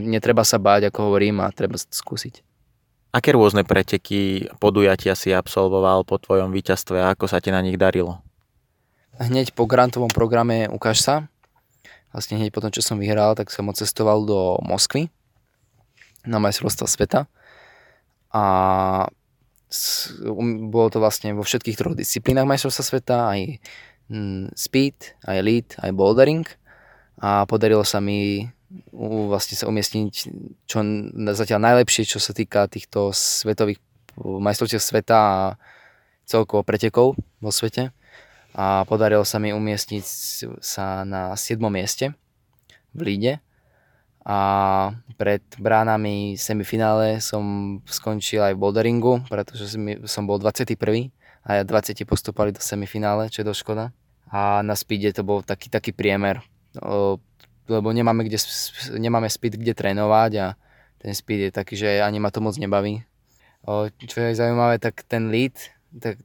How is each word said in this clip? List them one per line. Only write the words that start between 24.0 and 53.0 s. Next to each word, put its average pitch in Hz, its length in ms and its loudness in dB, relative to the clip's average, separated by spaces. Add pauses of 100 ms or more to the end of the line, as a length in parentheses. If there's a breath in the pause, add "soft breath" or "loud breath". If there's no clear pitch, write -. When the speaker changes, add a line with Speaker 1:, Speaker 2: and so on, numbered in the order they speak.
Speaker 1:
mm, 98 480 -8
speed, - 560 -2 (160)
aj 95 160 0
lead, 117 220 2 (100)
aj 95 160 -4
bouldering. 127 560 4 (720 soft breath)
A 101 240 2
podarilo 110 400 4
sa 101 160 0
mi 101 480 -2 (420)
u-, 110 380 -4
vlastne 101 300 -2
sa 107 100 -4
umiestniť 107 440 -2 (520)
čo - 160 -2
n-, 104 520 -4
zatiaľ 107 400 4
najlepšie, 120 340 4
čo - 100 -6
sa 104 160 -4
týka 104 320 0
týchto 101 480 -4
svetových 107 640 -2 (380)
majstrovstiev 104 640 -2
sveta 110 360 2
a 104 180 6 (920 soft breath)
celkovo 107 380 2
pretekov 120 540 2
vo - 360 -8
svete. 127 380 -4 (640 soft breath)
A 98 320 0
podarilo 107 400 2
sa 107 160 -2
mi 107 80 -2
umiestniť 104 560 -6
s-, - 400 -10 (160)
sa 95 420 -6
na 95 300 -6
siedmom 110 400 -4
mieste 104 400 -4 (800 soft breath)
v - 80 -12
líde. 104 320 0 (920)
A 101 160 -2 (800)
pred 104 240 0 (160)
bránami 107 800 0
semifinále 110 800 0
som 101 640 -6
skončil - 560 -6
aj 98 160 2
v 95 60 -6
boulderingu, 117 640 2
pretože 104 480 -8
som, 110 80 -6 (240)
som 107 160 -6
bol 101 160 -2
dvadsiaty 107 400 -2
prvý 117 320 -2 (320 soft breath)
a 101 240 0
dvadsiati 107 400 -2
postúpali 104 480 -2
do - 80 -12
semifinále, 104 640 -4